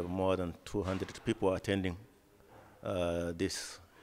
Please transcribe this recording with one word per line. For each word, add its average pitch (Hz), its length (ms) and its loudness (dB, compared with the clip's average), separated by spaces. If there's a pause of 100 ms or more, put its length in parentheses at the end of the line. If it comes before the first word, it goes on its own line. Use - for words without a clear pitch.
more 92 320 4
than 87 260 -2
two 104 200 -2
hundred 92 260 -2 (160)
people 104 240 2
are 92 80 4
attending, 92 400 0 (840)
uh, 85 520 0
this - 460 -4 (220)